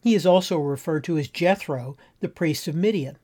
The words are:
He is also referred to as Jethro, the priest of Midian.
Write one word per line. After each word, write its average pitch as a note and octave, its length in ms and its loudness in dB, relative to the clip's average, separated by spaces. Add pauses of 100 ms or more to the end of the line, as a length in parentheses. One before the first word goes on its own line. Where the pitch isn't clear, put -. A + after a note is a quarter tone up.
He A#3 120 4
is F#3 120 2
also F3+ 320 4
referred C#3+ 460 -2
to E3+ 120 -2
as D3 100 -2
Jethro, D3 680 -2 (240)
the C3+ 80 -4
priest D3+ 400 -2
of D3+ 60 -4
Midian. E3+ 500 -2